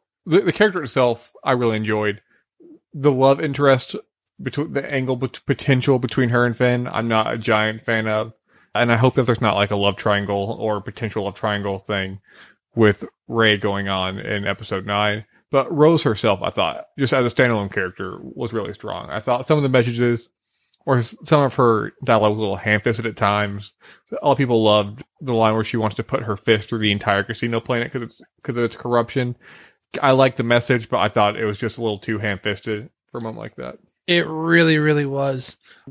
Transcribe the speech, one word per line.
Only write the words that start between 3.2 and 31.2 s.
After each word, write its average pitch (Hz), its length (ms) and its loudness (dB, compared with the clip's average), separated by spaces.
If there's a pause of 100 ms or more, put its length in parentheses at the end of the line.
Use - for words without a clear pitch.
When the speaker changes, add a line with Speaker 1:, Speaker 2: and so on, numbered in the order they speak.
Speaker 1:
interest, 139 540 0 (460)
between 139 320 -6
the 139 180 -6
angle, 131 240 -2
bet-, 123 300 -6
potential 131 540 2
between 123 300 -2
her 120 160 2
and 120 120 0
Finn, 123 300 0
I'm 113 200 -4
not 113 260 0
a 113 40 -4
giant 110 480 0
fan 110 220 -2
of. 107 260 -2 (400)
And 117 180 2
I 117 40 4
hope 123 200 4
that 135 80 2
there's 117 180 0
not, 104 140 2
like, 101 160 0
a 107 40 0
love 101 220 0
triangle 101 600 -2
or 107 220 -2
potential 104 440 -8
love 98 100 -8
triangle 101 440 -4
thing 95 400 -6 (560)
with 107 280 4 (240)
Rey 113 300 2
going 98 320 -4
on 95 300 -4
in 107 280 -6
episode 98 380 -6
nine. 104 400 -2 (260)
But 135 240 2
Rose 151 280 4
herself, 107 380 0
I 87 80 -4
thought, 87 360 -2 (120)
just 135 140 -2
as 131 180 2
a - 60 -6
standalone 110 380 0
character, 95 480 -6
was - 320 -10
really 104 200 -4
strong. 98 360 -10
I 90 100 -6
thought 123 260 -2
some 156 120 2
of 143 60 2
the 139 60 2
messages, 120 600 2 (560)
or 131 140 4
s-, 113 140 -2 (120)
some 147 180 4
of 127 120 0
her 110 360 2 (140)
dialogue 107 260 4
was 107 60 -2
a 110 40 -6
little 98 140 -2
ham-fisted 107 500 0
at 110 120 -6
times. 104 560 -2 (400)
A - 120 -6
lot 143 60 4
of 127 60 2
people 120 260 2
loved 107 400 2 (160)
the 131 140 -6
line 110 200 2
where 110 120 -2
she - 100 -6
wants 110 220 -2
to 110 60 -4
put 127 200 -4
her 107 140 -4
fist 107 320 0
through 117 100 -4
the 107 140 2
entire 101 300 0
casino 117 360 -6
planet 120 320 -4
'cause 127 100 -6
it's, - 200 -14 (220)
'cause 123 120 -6
of 120 80 0
its 113 140 -4
corruption. 120 580 -2 (680)
I 135 100 4
liked 131 260 4
the 127 60 -2
message, 120 440 2
but 120 120 0
I 104 100 2
thought 107 260 2